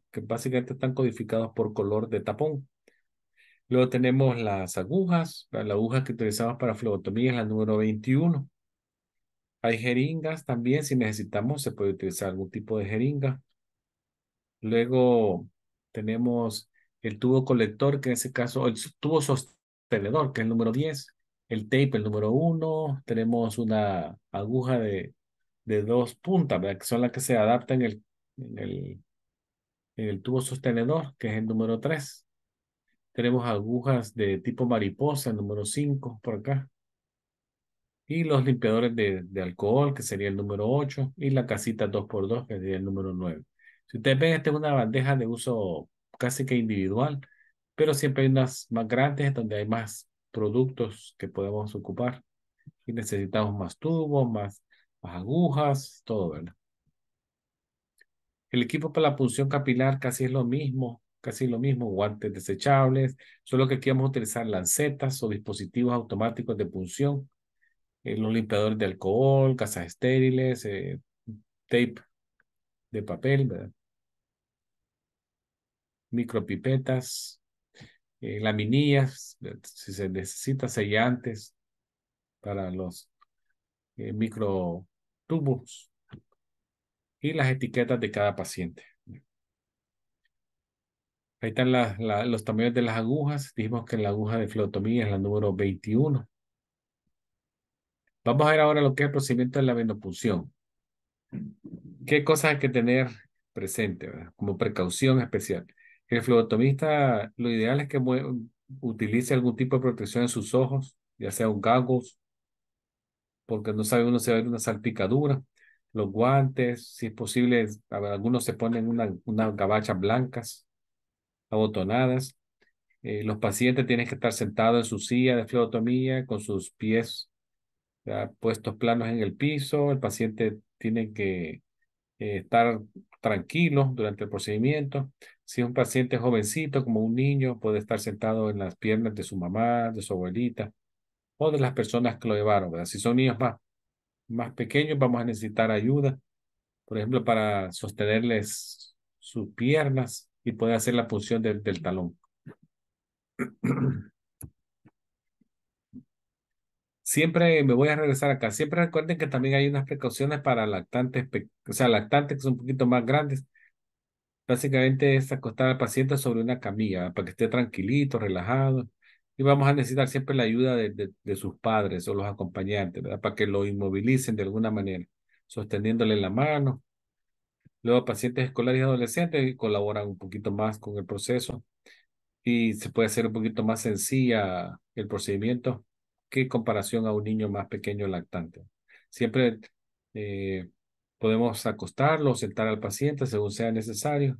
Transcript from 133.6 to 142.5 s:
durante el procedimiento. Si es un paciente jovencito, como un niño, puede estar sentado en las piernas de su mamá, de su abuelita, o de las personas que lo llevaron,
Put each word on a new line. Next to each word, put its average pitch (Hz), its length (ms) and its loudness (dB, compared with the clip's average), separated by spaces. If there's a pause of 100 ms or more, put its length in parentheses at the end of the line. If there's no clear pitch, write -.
durante 104 320 -4
el 101 40 -8
procedimiento. 135 800 -2 (360)
Si - 160 -4
es 120 60 0
un 120 60 -8
paciente 123 440 2
jovencito, 123 640 0
como 117 160 0
un 113 160 0
niño, 131 460 0
puede 107 180 0
estar 107 220 -4
sentado 110 480 -2
en 104 100 -4
las 92 160 -6
piernas 110 400 0
de 104 80 -6
su 104 140 -10
mamá, 113 540 0
de 110 100 -8
su 104 120 -6
abuelita, 101 600 -4 (640)
o 156 140 2
de 151 80 2
las 127 140 2
personas 120 460 0
que 117 80 -6
lo 110 80 2
llevaron, 104 360 2